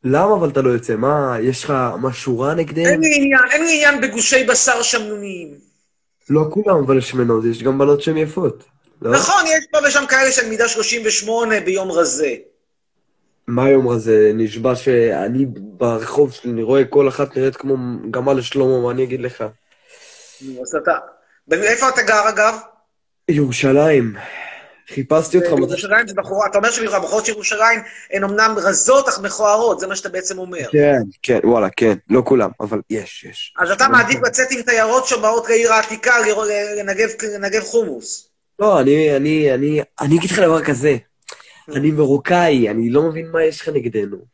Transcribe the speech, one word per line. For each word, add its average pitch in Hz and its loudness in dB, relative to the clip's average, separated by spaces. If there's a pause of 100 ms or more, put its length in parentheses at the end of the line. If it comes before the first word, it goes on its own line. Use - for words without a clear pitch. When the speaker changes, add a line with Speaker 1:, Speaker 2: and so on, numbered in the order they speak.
Speaker 1:
למה 165 2
אבל 170 0
אתה 143 0
לא 131 4
יוצא? 120 -2
מה, 135 -2
יש 127 0
לך 147 -4 (260)
משהו 123 -4
רע 147 -2
נגדם? 160 -2
Speaker 2:
אין 294 2
לי 311 2
עניין, 277 4 (100)
אין 302 0
לי 330 2
עניין 285 2
בגושי 240 0
בשר - 0
שמנוניים. 202 -6 (760)
Speaker 1:
לא 151 2
כולם 202 0
אבל 135 2
שמנות, 120 0
יש 117 -2
גם 135 0
בנות 143 2
שהן 160 -2
יפות, 156 -4 (380)
לא? 113 -2
Speaker 2:
נכון, 359 2
יש 311 0
פה 302 0
ושם 277 2
כאלה 269 2
של 233 0
מידה 220 0
שלושים 226 -4
ושמונה 220 -2
ביום 190 -4
רזה. 156 0 (1120)
Speaker 1:
מה 127 2
יום 131 4
רזה? 110 4
נשבע 113 -2
שאני 117 0 (100)
ברחוב 113 -2
שלי, - -10
אני 117 -4
רואה 131 2
כל 139 2
אחת 135 -4
נראית 131 0
כמו 135 -2 (340)
גמל 131 0
לשלמה, 131 0
מה 120 -2
אני 127 -2
אגיד 127 -6
לך? 120 -8 (1000)
Speaker 2:
נו, 131 -14
אז 127 -12
אתה, 165 0 (560)
ב-, 147 0
איפה 226 0
אתה 254 0
גר, 214 2
אגב? 214 0 (720)
Speaker 1:
ירושלים. 139 2 (720)
חיפשתי 156 -2
אותך 175 2
מתי 139 2
Speaker 2:
בירושלים 202 -2
זה 196 -12
בחורה, 196 -2
אתה 196 0
אומר 220 2
שהבחורות 214 -2
של 226 -4
ירושלים 214 0 (320)
הן 196 -2
אמנם 214 2
רזות, 226 2
אך 208 -4
מכוערות, 208 0
זה 190 -6
מה 190 -6
שאתה 190 -10
בעצם 185 -8
אומר. 180 -10
Speaker 1:
כן, 143 4 (200)
כן, 120 0
וואלה, 107 2
כן, 110 2 (160)
לא 123 4
כולם, 117 2 (100)
אבל 104 -6 (100)
יש, 107 -10
יש. - -16
Speaker 2:
אז 180 -2
אתה 254 0
מעדיף 254 2
לצאת 254 -2
עם 247 -6
תיירות 233 0
שבאות 226 0
לעיר 226 2
העתיקה, 220 0
לרא-, 214 0 (300)
לנגב, 202 -2 (260)
לנגב 202 -4
חומוס. 185 -4 (300)
Speaker 1:
לא, 190 4
אני, 147 4
אני, 147 2
אני, 147 0 (200)
אני 151 4
אגיד 180 0
לך - 0
דבר 165 4
כזה. 139 2 (760)
אני 147 0
מרוקאי, 147 2
אני 113 0
לא 139 4
מבין 165 -4
מה 165 0
יש 156 0
לך - -6
נגדנו. 110 -4 (180)